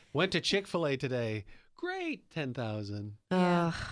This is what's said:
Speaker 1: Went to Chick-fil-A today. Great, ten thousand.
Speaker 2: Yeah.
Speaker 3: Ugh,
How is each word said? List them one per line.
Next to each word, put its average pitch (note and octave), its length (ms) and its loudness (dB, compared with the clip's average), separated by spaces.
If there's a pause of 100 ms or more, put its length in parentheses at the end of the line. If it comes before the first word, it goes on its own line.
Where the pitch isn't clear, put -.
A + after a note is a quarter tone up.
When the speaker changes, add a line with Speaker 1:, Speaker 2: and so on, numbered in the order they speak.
(140)
Speaker 1:
Went F#3 180 2
to F3 100 2
Chick-fil-A E3+ 540 0
today. A#2+ 480 -2 (320)
Great, F4+ 560 -6
ten C#3 220 -4
thousand. G#2 640 -4 (140)
Speaker 2:
Yeah. F3 460 4
Speaker 3:
Ugh, - 160 -8